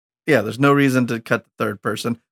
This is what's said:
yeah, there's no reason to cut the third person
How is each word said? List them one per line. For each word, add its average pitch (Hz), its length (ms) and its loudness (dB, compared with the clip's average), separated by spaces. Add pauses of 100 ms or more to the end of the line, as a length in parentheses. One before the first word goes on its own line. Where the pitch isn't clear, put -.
(260)
yeah, 143 160 4
there's 110 160 -8
no 143 140 4
reason 135 360 2
to 117 120 -4
cut 117 240 -4
the - 140 -20
third 107 240 -6
person 117 380 -6 (120)